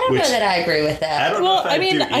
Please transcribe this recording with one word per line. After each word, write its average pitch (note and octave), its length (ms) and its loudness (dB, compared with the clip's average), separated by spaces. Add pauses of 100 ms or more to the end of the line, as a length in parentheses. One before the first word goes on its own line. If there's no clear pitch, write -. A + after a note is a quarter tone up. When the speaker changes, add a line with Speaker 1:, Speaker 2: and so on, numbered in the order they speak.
Speaker 1:
don't - 40 0
Speaker 2:
Which - 120 2
Speaker 1:
know D4 60 0
that A#3 120 0
I F#3+ 140 0
agree E3 260 0
with D3+ 180 -2
that. D#3 300 -2
Speaker 2:
I - 20 0
don't G#4 100 -2
Speaker 3:
Well, F#4 120 2
Speaker 2:
know F#4 60 2
if - 60 -2
I D4+ 100 0
Speaker 3:
I - 20 0
mean, F#4+ 160 0
Speaker 2:
do - 80 2
Speaker 3:
I - 40 -4 (140)